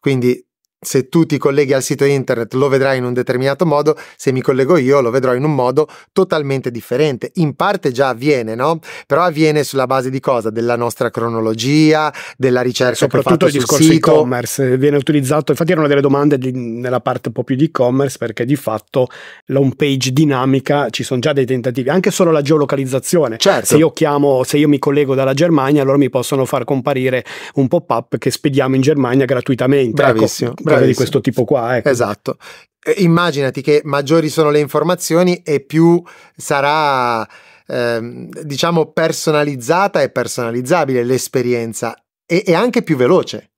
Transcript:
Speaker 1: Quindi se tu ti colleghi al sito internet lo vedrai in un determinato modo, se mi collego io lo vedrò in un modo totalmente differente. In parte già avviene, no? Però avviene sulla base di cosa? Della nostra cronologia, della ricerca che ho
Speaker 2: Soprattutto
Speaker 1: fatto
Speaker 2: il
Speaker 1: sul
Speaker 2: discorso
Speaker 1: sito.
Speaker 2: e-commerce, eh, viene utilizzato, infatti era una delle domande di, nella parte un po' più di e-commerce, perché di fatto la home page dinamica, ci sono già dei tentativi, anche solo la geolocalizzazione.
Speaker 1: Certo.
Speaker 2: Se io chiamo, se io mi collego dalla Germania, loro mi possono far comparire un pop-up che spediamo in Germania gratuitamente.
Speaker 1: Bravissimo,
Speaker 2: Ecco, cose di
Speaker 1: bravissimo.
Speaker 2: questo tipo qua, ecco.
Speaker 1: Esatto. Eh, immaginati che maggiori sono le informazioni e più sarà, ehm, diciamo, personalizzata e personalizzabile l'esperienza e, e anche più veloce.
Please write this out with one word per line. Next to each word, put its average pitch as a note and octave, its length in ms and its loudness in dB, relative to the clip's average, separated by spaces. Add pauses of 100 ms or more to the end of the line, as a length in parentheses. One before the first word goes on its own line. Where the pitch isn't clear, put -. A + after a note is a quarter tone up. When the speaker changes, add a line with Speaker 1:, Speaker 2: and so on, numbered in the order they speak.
Speaker 1:
Quindi B2 420 0 (360)
se - 300 -2
tu E3 160 2
ti D3 120 -2
colleghi C#3 360 0
al C3 100 0
sito C#3 220 -2
internet B2+ 480 0
lo C3+ 160 0
vedrai C3+ 300 0
in B2 60 -4
un B2 100 -4
determinato C3 520 -2
modo, D3 320 0 (160)
se - 160 -4
mi B2+ 100 -2
collego C3+ 360 0
io C#3 240 2
lo A#2+ 100 0
vedrò B2+ 240 0
in B2+ 80 -2
un D#3 100 0
modo C3 360 0 (240)
totalmente C#3 580 -2
differente. B2 640 -4
In D3+ 200 0
parte F#3 340 -2
già C3 180 0
avviene, A#2+ 460 -2
no? D3+ 240 0 (280)
Però D3 160 2
avviene D3+ 420 2
sulla C3 220 -2
base C3 240 -2
di C3 100 -6
cosa? A#2 300 -2
Della A#2 260 -2
nostra A#2+ 340 -2
cronologia, B2+ 1000 0 (240)
della B2+ 240 2
ricerca B2 340 0
che - 100 -2
ho C#3 40 0
Speaker 2:
Soprattutto - 220 0
Speaker 1:
fatto E3+ 160 4
Speaker 2:
il D3+ 60 2
Speaker 1:
sul C#3+ 100 0
Speaker 2:
discorso C#3+ 220 2
Speaker 1:
sito. D#3+ 260 4
Speaker 2:
e-commerce, B2+ 640 0
eh, B2+ 40 2
viene C#3+ 220 2
utilizzato, D3 520 0
infatti D#3+ 220 0
era D#3+ 80 0
una D3+ 80 2
delle C#3 140 2
domande C#3+ 360 2
di, B2+ 140 -4
nella B2 480 -4
parte B2 280 -4
un A2+ 60 -10
po' B2+ 80 -6
più C3 140 -4
di C#3 80 2
e-commerce, C3+ 540 0
perché A#2 260 -6
di C3+ 100 0
fatto B2 540 -4 (380)
la C3+ 120 -2
home C3+ 160 2
page C3+ 380 -2
dinamica, C3+ 760 2
ci - 120 -8
sono B2+ 160 -4
già D3 140 0
dei C#3 140 0
tentativi, B2 420 -4
anche F3+ 240 0
solo E3+ 180 2
la D3+ 120 2
geolocalizzazione. C#3 960 0
Speaker 1:
Certo. C#3+ 280 0
Speaker 2:
Se D#3 100 2
io D#3 160 4
chiamo, C#3+ 520 2
se D3 140 0
io D3+ 100 4
mi C#3+ 100 4
collego C#3 380 0
dalla C3+ 180 0
Germania, D3 480 2
loro C3+ 160 2
mi C3+ 120 2
possono C3+ 340 -2
far B2 200 -2
comparire C3 600 -2 (300)
un C3+ 120 2
pop-up B2 520 -2
che C3 120 -2
spediamo C3 460 -2
in C3 60 2
Germania C3+ 420 2
gratuitamente. B2+ 800 0
Speaker 1:
Bravissimo, A#2 480 0
Speaker 2:
Ecco, - 120 -14
cose - 40 -14
di D3 160 4
Speaker 1:
bravissimo. C3 140 2
Speaker 2:
questo C3 240 0
tipo - 240 -2
qua, B2 320 -2
ecco. A#2 120 -2
Speaker 1:
Esatto. A#2+ 480 -4 (480)
Eh, A#3 140 0
immaginati E3 640 0
che D3 220 4
maggiori D3 440 0
sono D3 220 2
le D3 80 0
informazioni E3 840 0
e C#3+ 180 -2
più E3+ 420 4 (340)
sarà, C#3 880 0 (400)
ehm, A#2+ 640 -4 (140)
diciamo, D#3 500 -2
personalizzata D3+ 1120 0
e B2+ 80 0
personalizzabile B2+ 920 -2
l'esperienza A#2+ 920 -2 (300)
e, F3 180 0
e F#3 80 0
anche A3+ 300 0
più D3+ 140 -2
veloce. B2+ 600 0